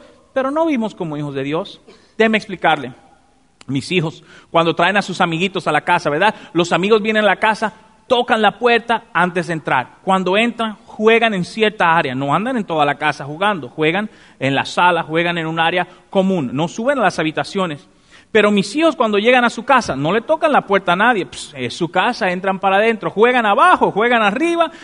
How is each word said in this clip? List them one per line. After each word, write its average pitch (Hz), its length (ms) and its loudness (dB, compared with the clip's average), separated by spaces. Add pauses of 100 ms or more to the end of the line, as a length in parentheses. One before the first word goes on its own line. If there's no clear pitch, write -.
(340)
pero 262 160 -2
no 320 160 0
vivimos 240 300 -2
como 156 220 -6
hijos 147 180 -6
de 135 80 -4
Dios. 156 380 -6 (360)
Déjeme 220 200 2
explicarle. 156 560 -2 (720)
Mis 135 260 -6
hijos, 165 320 -2 (260)
cuando 165 240 2
traen 175 220 0
a 202 60 2
sus 190 180 -6
amiguitos 180 480 -2
a 165 60 0
la 147 80 0
casa, 175 280 0
¿verdad? 185 240 0 (200)
Los 170 180 0
amigos 202 300 2
vienen 214 240 0
a - 20 4
la 185 80 4
casa, 214 380 -2 (340)
tocan - 340 0
la 202 160 2
puerta 233 560 0
antes 175 340 0
de 170 60 -6
entrar. 135 500 -4
Cuando 190 340 0
entran, 226 480 -2
juegan 226 480 2
en 180 120 -2
cierta 208 500 0
área. 143 200 0
No 139 180 -2
andan 233 240 -2
en 208 60 -4
toda 156 220 0
la 143 100 0
casa 147 300 -4
jugando. 156 440 -4
Juegan 165 400 -2 (300)
en 135 160 -2
la 131 100 2
sala, 175 380 2
juegan 170 340 -2
en 160 80 -4
un 160 140 -4
área 175 280 0 (220)
común. 190 440 0
No 151 140 -2
suben 262 300 -2
a 233 60 0
las 180 160 0
habitaciones. 156 680 -4 (440)
Pero 208 200 4
mis 202 240 0
hijos, 320 200 2
cuando 214 240 0
llegan 240 260 4
a 233 40 0
su - 140 -8
casa, 233 320 2
no 143 160 -2
le 226 100 0
tocan 320 300 0
la 208 140 2
puerta 196 280 0
a - 20 2
nadie. 208 300 2
Pues, - 300 -16
es 127 180 -6
su 165 160 -4
casa, 196 420 -2
entran 190 280 -4
para 196 180 2
adentro. 214 320 0
Juegan 240 360 2
abajo, 254 460 4
juegan 226 300 2
arriba, 320 500 0 (120)